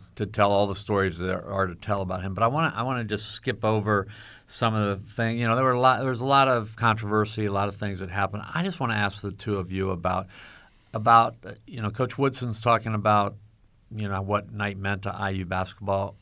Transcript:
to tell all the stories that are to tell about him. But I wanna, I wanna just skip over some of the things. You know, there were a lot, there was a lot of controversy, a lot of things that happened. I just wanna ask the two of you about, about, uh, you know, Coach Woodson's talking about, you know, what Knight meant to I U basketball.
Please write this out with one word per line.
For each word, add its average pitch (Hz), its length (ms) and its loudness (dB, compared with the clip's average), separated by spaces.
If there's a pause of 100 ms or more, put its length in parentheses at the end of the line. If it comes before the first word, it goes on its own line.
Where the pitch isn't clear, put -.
(180)
to 107 100 -4
tell 104 240 4
all 101 160 4
the 98 80 -2
stories 95 420 0
that 92 160 -2 (100)
are 98 220 0
to 87 100 -6
tell 101 260 -4
about 92 200 -4
him. 95 140 -4
But 107 80 2
I 113 40 6
wanna, 151 280 0
I 113 80 -2
wanna 123 200 -2
just 104 280 -4
skip - 340 -4
over 107 420 2 (380)
some 113 300 -2
of 101 300 0
the - 60 -20
things. 117 280 -2
You 117 80 0
know, 113 80 4
there 131 100 2
were 131 60 4
a 123 80 2
lot, 127 200 6
there 131 100 -2
was 120 120 -2
a 127 40 -4
lot 139 220 6
of 113 280 0
controversy, 107 720 0
a 101 60 0
lot 98 160 0
of 101 80 -6
things 98 240 -6
that 92 100 -8
happened. 98 340 -2 (100)
I 165 100 0
just 185 160 -6
wanna 120 140 0
ask 101 280 0
the 101 100 -6
two 101 260 -4
of 92 140 -6
you 95 180 -2
about, 90 380 -2 (680)
about, 117 520 6
uh, 98 80 -12 (120)
you 120 160 -10
know, 104 80 0
Coach 123 280 -4
Woodson's 127 440 -2
talking 113 320 2
about, 104 420 2 (560)
you 107 160 -6
know, 98 140 -2
what 104 320 -2
Knight 101 240 -4
meant 98 240 -2
to 95 140 -6
I 98 160 -4
U 95 140 -4
basketball. 98 760 -2